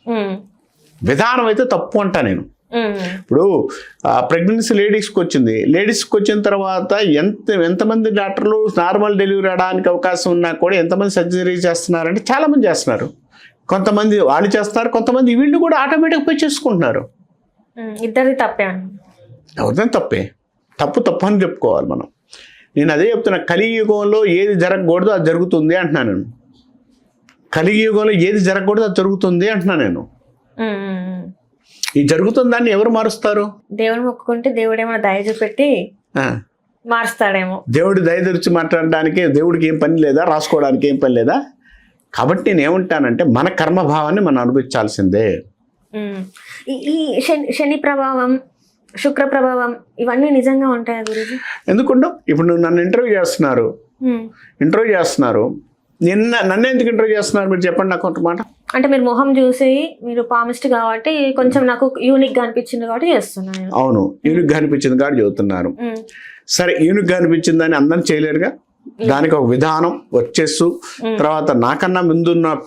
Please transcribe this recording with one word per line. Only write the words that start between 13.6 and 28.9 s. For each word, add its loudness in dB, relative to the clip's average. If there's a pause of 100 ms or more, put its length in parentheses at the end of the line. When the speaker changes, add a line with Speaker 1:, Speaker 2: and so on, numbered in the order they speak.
Speaker 2:
కొంతమంది 2
వాళ్ళు 2
చేస్తారు, -2
కొంతమంది 2
వీళ్ళు 4
కూడా 2
ఆటోమేటిక్ 0
పోయి 0
చేసుకుంటున్నారు. -2 (680)
Speaker 1:
మ్మ్. -12
ఇద్దరిది 0
తప్పే -2
అండి. -8 (680)
Speaker 2:
ఎవరిదైనా 0
తప్పే, -4 (500)
తప్పు -2
తప్పు 0
అని 2
చెప్పుకోవాలి 0
మనం. -6 (720)
నేను 2
అదే 2
చెప్తున్నా, 0
కలియుగంలో 0
ఏది 2
జరగకూడదో 2
అది 0
జరుగుతుంది 2
అంటున్నా 0
నేను. -2 (1300)
కలియుగంలో 2
ఏది 2
జరగకూడదో 0
అది -2